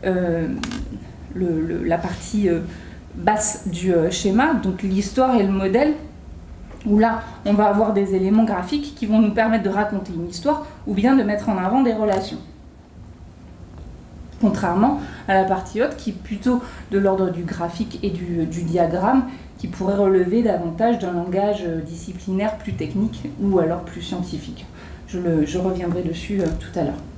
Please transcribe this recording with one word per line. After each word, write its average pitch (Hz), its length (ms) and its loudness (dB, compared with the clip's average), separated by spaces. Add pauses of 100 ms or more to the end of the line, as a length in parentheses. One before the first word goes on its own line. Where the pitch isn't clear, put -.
euh, 175 440 0 (840)
le, 175 260 0
le, 170 240 -2
la 170 140 2
partie, 190 500 -2
euh, 170 120 2 (560)
basse 214 500 0
du, 175 260 0
euh, 170 180 4
schéma, 220 440 2
donc 190 280 -2
l'histoire 202 520 2
et 220 80 6
le 196 100 4
modèle, 196 420 4 (920)
où 208 120 6
là, 226 240 4 (220)
on 202 80 2
va 208 140 6
avoir 208 260 4
des 196 220 2
éléments 196 300 6
graphiques 220 520 -2
qui 226 100 -4
vont 220 120 4
nous 214 140 6
permettre 220 320 2
de 196 60 2
raconter 202 440 -2
une 170 140 -4
histoire - 360 0 (220)
ou 208 80 -2
bien 240 220 6
de 240 80 6
mettre 208 240 0
en 190 100 0
avant 208 240 4
des 240 100 4
relations. 214 460 0 (2000)
Contrairement 208 600 4 (260)
à 196 80 2
la 190 100 6
partie 190 380 0
haute, - 140 0
qui - 140 -4
est - 20 -6
plutôt 240 500 -2 (300)
de 196 60 4
l'ordre 190 320 4
du 170 120 -4
graphique 170 640 -6
et 202 60 0
du, 170 360 -2
du 165 160 -4
diagramme, 180 640 2 (340)
qui - 80 -8
pourrait 196 300 -2
relever 190 460 4
davantage 202 580 0
d'un 180 120 -4
langage, 185 540 0
euh, 165 140 -2
disciplinaire 180 760 -4
plus - 180 -8
technique 196 540 -4 (140)
ou 196 160 4
alors 165 220 2
plus - 220 -10
scientifique. - 600 -8 (440)
Je 185 100 -6
le, 165 260 2
je 180 140 -2
reviendrai 180 440 -2
dessus, 170 380 -2
euh, 175 60 2 (140)
tout - 180 -6
à 160 60 2
l'heure. 143 180 -4 (160)